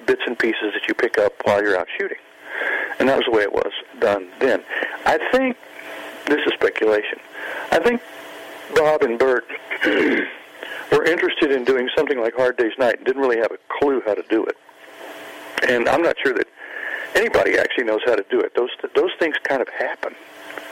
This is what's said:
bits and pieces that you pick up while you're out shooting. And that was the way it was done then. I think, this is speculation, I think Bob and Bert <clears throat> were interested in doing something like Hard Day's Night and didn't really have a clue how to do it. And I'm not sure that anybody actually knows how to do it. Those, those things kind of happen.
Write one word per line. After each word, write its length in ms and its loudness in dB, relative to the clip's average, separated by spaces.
bits 200 0
and 140 -6
pieces 340 -2
that 140 -6
you 60 -2
pick 240 -2
up 160 4
while 180 4
you're 160 2
out 120 -2
shooting. 200 -6
And 120 2
that 80 4
was 80 0
the 100 2
way 80 4
it 80 -2
was 220 -2
done 300 0
then. 240 2
I 140 2
think, 240 2
this 200 2
is 60 0
speculation, 680 0
I 80 4
think 220 2
Bob 280 4
and 160 0
Bert 260 4
<clears throat> 200 -4
were 1160 0
interested 480 2
in 140 2
doing 320 2
something 240 0
like 120 0
Hard 220 2
Day's 220 0
Night 180 4
and 100 -8
didn't 160 0
really 180 4
have 120 2
a 60 -10
clue 280 2
how 80 2
to 160 -4
do 160 2
it. 100 -2
And 220 2
I'm 120 2
not 220 2
sure 100 2
that 140 0
anybody 420 2
actually 260 0
knows 220 0
how 100 4
to 140 0
do 100 2
it. 160 -2
Those, 140 0
those 240 2
things 240 0
kind 180 0
of 60 -2
happen. 480 -6